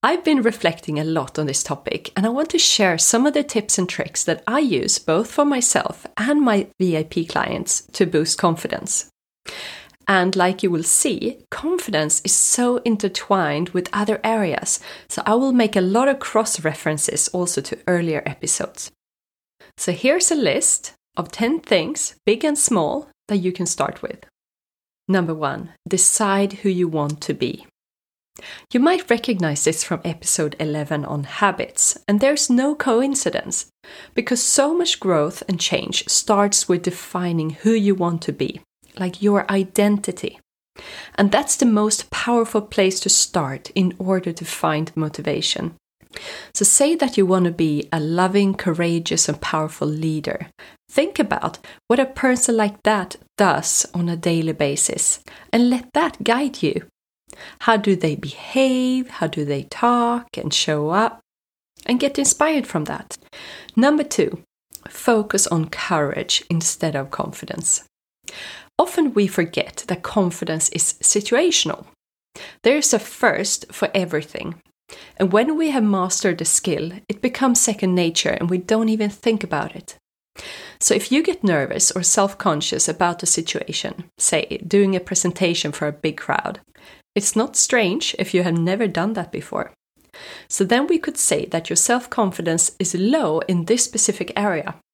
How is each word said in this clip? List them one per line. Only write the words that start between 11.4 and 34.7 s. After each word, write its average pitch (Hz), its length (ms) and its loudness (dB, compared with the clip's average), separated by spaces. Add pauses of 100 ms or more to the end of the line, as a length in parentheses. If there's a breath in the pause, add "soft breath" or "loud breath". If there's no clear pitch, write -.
confidence 214 760 -2
is - 100 2
so 247 420 2
intertwined 185 920 0
with 180 240 -2
other 208 300 0
areas, 214 560 0 (280 loud breath)
so - 180 -6
I 214 100 2
will 262 180 2
make 226 220 4
a 185 200 2
lot 262 140 4
of 269 100 0
cross-references 156 1120 -2
also 175 320 -2
to - 160 -8 (100)
earlier 170 380 0
episodes. - 680 -6 (840 soft breath)
So - 160 -4
here's 320 380 2
a 330 40 2
list 254 580 0 (220)
of 165 160 -6
ten 254 280 0
things, 226 560 -2 (100)
big 233 180 2
and 294 140 0
small, 208 520 0 (180)
that 208 100 0
you 180 160 0
can 180 140 -4
start - 340 -4
with. - 240 -12 (840)
Number 175 280 2
one, 151 340 -6 (180)
decide 196 680 2
who 196 160 -2
you 180 200 0
want 151 320 -2
to - 120 -4
be. - 340 -6 (1040 loud breath)
You 247 80 4
might 359 280 2
recognize 185 540 0
this 160 200 0
from 160 200 -4
episode 160 560 -4
eleven 151 460 -4
on 147 200 -4
habits, - 720 -2 (100)
and 208 120 4
there's 285 300 2
no 262 260 4
coincidence, 262 920 0 (480 loud breath)
because 240 280 0
so 285 300 2